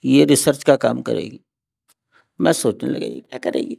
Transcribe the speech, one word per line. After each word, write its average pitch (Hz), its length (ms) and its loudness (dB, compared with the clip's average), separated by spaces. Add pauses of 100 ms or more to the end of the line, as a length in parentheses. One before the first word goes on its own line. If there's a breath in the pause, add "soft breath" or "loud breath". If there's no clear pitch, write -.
"ये 139 200 6
रिसर्च 143 380 2
का 139 120 6
काम 123 260 -2
करेगी।" 110 400 -8 (1000)
मैं 165 120 4
सोचने - 360 -2
लगा, - 160 -6
"ये - 140 -12
क्या - 200 -18
करेगी?" - 380 -6